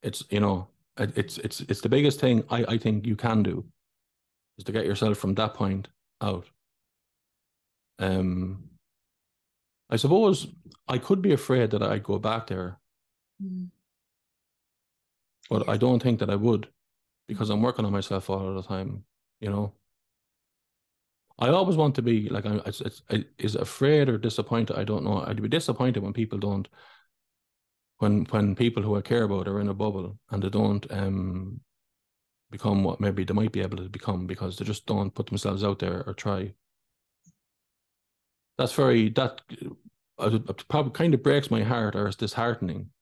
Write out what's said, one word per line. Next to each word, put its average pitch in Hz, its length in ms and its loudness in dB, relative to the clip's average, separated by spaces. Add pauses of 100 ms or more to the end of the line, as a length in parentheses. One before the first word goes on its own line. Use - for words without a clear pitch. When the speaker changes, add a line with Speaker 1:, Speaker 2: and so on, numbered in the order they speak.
Speaker 1:
It's, - 260 -6
you 104 100 0
know, 98 280 2 (300)
it, - 200 -2
it's, - 220 -4
it's, - 220 -8
it's - 200 -4
the - 80 0
biggest 139 300 4
thing 123 300 4
I, 117 160 0
I 117 120 0
think 107 280 0
you 113 100 0
can 110 260 2
do 95 240 0 (920)
is - 80 -18
to - 60 -8
get 110 140 0
yourself 101 320 2
from 98 180 0
that 110 180 0
point 98 340 -2 (340)
out. 95 240 -4 (1500)
Um, 92 680 -2 (1200)
I 117 60 0
suppose 180 520 4 (400)
I 127 100 0
could 190 240 2
be 180 120 6
afraid 127 380 2
that 104 120 0
I'd 101 200 0
go 101 140 -2
back 110 300 -2
there, 92 320 -6 (640)
Speaker 2:
Mm-hmm. 185 220 -8 (1800)
Speaker 1:
but 107 200 0
I 107 40 2
Speaker 2:
Yes. 101 60 0
Speaker 1:
don't 123 220 4
think 120 180 2
that 98 100 -2
I 101 60 0
would 107 340 2 (580)
because 107 220 -4
I'm 104 120 2
working 120 240 0
on 101 60 -2
myself 98 380 -4
all 98 240 -4
the 92 100 -8
time, 98 400 -8 (360)
you 107 100 -6
know. 101 240 -2 (1700)
I 120 100 2
always 185 260 4
want 151 200 4
to 131 60 -2
be, 113 280 2
like, 107 180 -4
I'm, 107 180 0
it's, - 160 -8
it's, - 300 -10
it 110 260 0
is 107 160 -2
afraid 139 560 2
or 117 80 0
disappointed, 113 580 -2
I 104 80 -2
don't 104 200 -2
know. 101 180 0
I'd 98 180 -4
be 107 80 -4
disappointed 127 540 0
when 101 120 -6
people 110 260 -4
don't, 98 280 -2 (1300)
when, 104 320 4
when 101 240 2
people 117 260 2
who 104 140 0
I 101 60 0
care 120 200 2
about 98 260 -2
are 98 120 -2
in 101 80 -2
a 98 80 -2
bubble 101 420 -4 (140)
and 101 100 -2
they 92 80 0
don't, 104 420 0
um, 95 680 -4 (880)
become 101 340 0
what - 160 0
maybe 98 240 0
they 92 120 0
might 107 160 2
be 98 100 -2
able 95 160 -4
to 92 120 -8
become 95 360 -4
because 92 320 -6
they - 80 -6
just 107 220 -6
don't 101 260 0
put - 140 -6
themselves 101 360 -2
out 101 140 0
there 90 300 -4
or 101 80 -8
try. 98 380 -4 (2000)
That's 127 160 -2
very, 120 360 4
that, 120 320 -2 (760)
uh, 110 220 2 (100)
it - 200 -10
probably 143 240 2
kind 165 200 4
of 123 80 4
breaks 143 300 4
my 113 100 2
heart 110 340 0
or 101 120 0
is 101 80 -4
disheartening. 104 760 -2 (120)